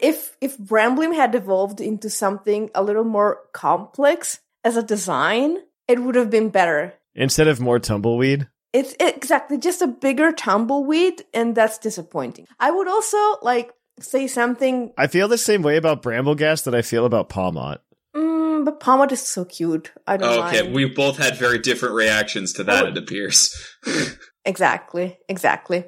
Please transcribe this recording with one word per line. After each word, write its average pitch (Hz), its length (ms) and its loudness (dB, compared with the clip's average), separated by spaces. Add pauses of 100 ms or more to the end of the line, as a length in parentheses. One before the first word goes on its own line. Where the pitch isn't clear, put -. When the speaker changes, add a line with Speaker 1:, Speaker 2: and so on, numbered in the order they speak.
Speaker 1:
if, - 400 0
if 269 180 -6
Bramblin 240 580 2
had 247 180 2
evolved 196 460 0
into 214 280 -6
something 202 640 -2
a 196 120 0
little 208 180 0
more 208 380 0 (120)
complex 269 840 0 (240)
as 233 140 0
a 233 60 0
design, 208 720 0 (320)
it 247 120 4
would 247 140 -2
have 233 160 2
been 220 200 2
better. 170 440 2 (220)
Speaker 2:
Instead 135 320 2
of 139 120 2
more 120 200 2
tumbleweed? 120 680 0 (260)
Speaker 1:
It's 269 280 0
exactly 285 580 0
just 349 240 -2
a 311 60 2
bigger 269 420 2
tumbleweed, 285 920 0 (100)
and 233 220 0
that's 220 220 2
disappointing. 156 680 -8 (140)
I 262 100 2
would 359 160 0
also, 415 300 -2 (260)
like, 240 300 -2 (260)
say 262 300 -4
something. 254 680 -2
Speaker 2:
I 143 120 2
feel 190 180 2
the 233 100 2
same 208 260 2
way 147 160 2
about 156 260 2
Bramblegast 147 580 0
that 120 140 0
I 117 60 2
feel 117 240 0
about 110 220 2
Palmot. 80 520 -4 (340)
Speaker 1:
Mm, 320 500 0
but 302 140 -2
Palmot 269 320 4
is 247 160 -4
so 180 180 -6
cute. 165 460 -4 (160)
I 196 100 0
don't 120 300 2
Speaker 3:
Okay, 110 160 2
Speaker 1:
mind. 120 120 -4
Speaker 3:
we 135 100 2
both 135 340 0
had 127 180 0
very 123 220 2
different 120 380 -2
reactions 107 580 0
to 98 100 -6
that, 98 200 4
Speaker 1:
Oh. 90 40 2
Speaker 3:
it 90 100 -6
appears. - 540 -2 (320)
<laughs> - 340 -4 (280)
Speaker 1:
Exactly, 180 680 -2 (100)
exactly. 180 600 -2